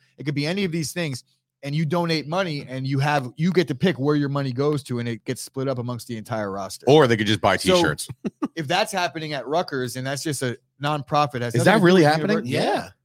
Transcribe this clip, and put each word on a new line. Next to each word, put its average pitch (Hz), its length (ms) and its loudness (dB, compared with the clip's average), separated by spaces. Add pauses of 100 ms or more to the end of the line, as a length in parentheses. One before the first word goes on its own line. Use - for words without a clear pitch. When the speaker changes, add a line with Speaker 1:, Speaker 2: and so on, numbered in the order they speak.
(180)
Speaker 1:
It 131 60 -14
could 147 100 -4
be 143 120 -2
any 196 180 -2
of 175 80 -2
these 160 200 -4
things. 151 320 -6 (380)
And 143 120 -6
you 160 100 0
donate 160 420 -2
money 160 420 -4
and 131 180 -8
you 135 140 -2
have, 143 360 0
you 170 160 0
get 175 160 2
to 147 60 -4
pick 135 240 0
where 147 180 2
your 143 140 0
money 139 200 -2
goes 139 340 0
to, 123 140 -6
and 120 80 -4
it 117 200 -6
gets 127 160 -6
split 135 260 -6
up 131 100 -4
amongst 120 300 -8
the 117 80 -8
entire 107 340 -6
roster. 95 380 -8
Speaker 2:
Or 143 180 10
they 117 120 4
could 107 80 0
just 104 160 2
buy 95 160 4
Speaker 1:
So, 185 180 4
Speaker 2:
T-shirts. 160 320 0 (240)
<laughs> - 240 -8
Speaker 1:
if 160 100 -6
that's 185 240 0
happening 165 440 -4
at 123 120 -8
Rutgers 139 500 -2
and 127 100 -8
that's 135 160 -6
just 151 200 -4
a 123 160 -4 (240)
nonprofit, 147 600 -2
has 120 120 -4
Speaker 2:
Is - 40 2
Speaker 1:
nothing 123 80 2
Speaker 2:
that 185 80 8
Speaker 1:
to 226 60 4
do 190 40 6
Speaker 2:
really 180 180 8
Speaker 1:
with 147 100 6
Speaker 2:
happening? 190 260 0
Speaker 1:
univer-, - 80 -4
Speaker 3:
Yeah. 202 420 -2 (160)